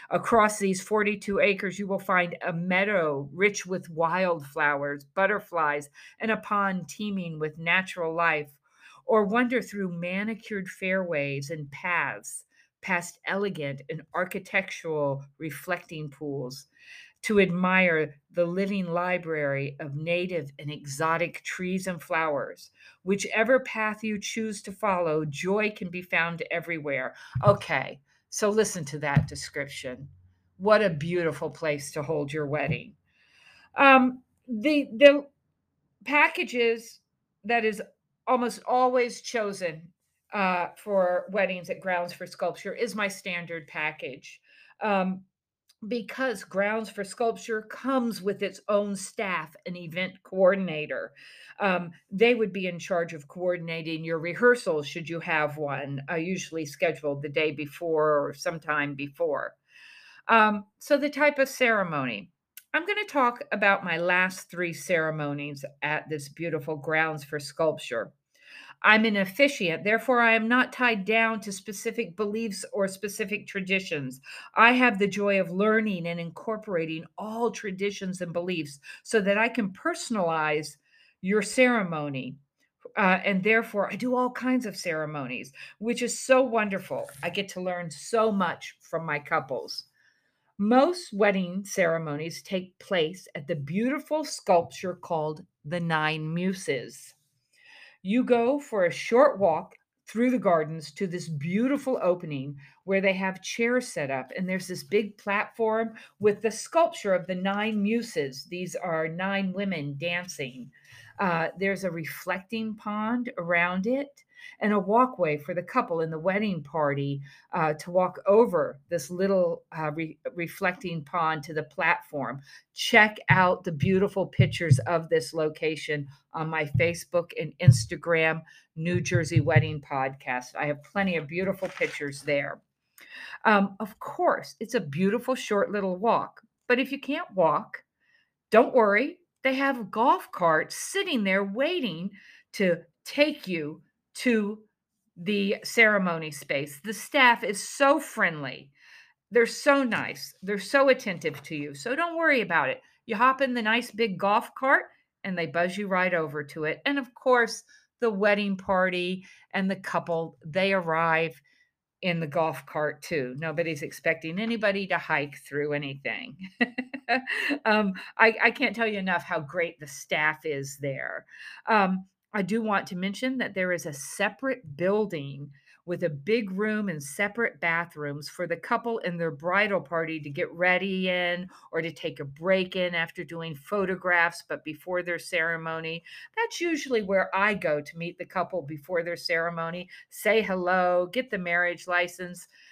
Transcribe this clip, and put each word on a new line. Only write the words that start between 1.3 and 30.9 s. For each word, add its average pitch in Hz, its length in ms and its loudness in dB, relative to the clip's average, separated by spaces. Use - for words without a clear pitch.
acres, 190 360 2
you 202 80 -4
will 190 140 -2
find 180 420 2
a - 120 -2
meadow 170 800 0
rich 202 320 2
with 180 240 -6
wildflowers, 151 1120 0
butterflies, 170 840 0
and 220 100 0
a 214 60 0
pond 196 500 -2
teeming 190 520 -8
with 156 180 -6
natural 170 580 -2
life, 156 360 0
or 214 200 4
wander 233 360 2
through 196 300 -6
manicured 190 800 -6
fairways 151 800 -2
and 156 220 -10
paths 143 720 -4
past 175 460 -4
elegant 160 640 -4
and 160 140 -8
architectural 170 1120 -2
reflecting 160 680 -8
pools 139 580 -8
to 208 160 4
admire 180 720 4
the 175 120 2
living 190 400 -2
library 160 920 -2
of 147 160 -8
native 170 640 -4
and 151 100 -10
exotic 160 720 -4
trees 185 460 -4
and 175 120 -4
flowers. 156 720 -2
Whichever 214 600 2
path 214 420 -4
you 214 160 -4
choose 220 420 -6
to 208 100 -12
follow, 175 540 0
joy 196 500 0
can 185 140 -8
be 180 140 -8
found 170 480 0
everywhere. 147 640 -4
Okay, 151 560 2
so 208 220 0
listen 196 340 0
to 151 140 -8
that 147 280 2
description. 139 800 -10
What 214 260 6
a 196 80 4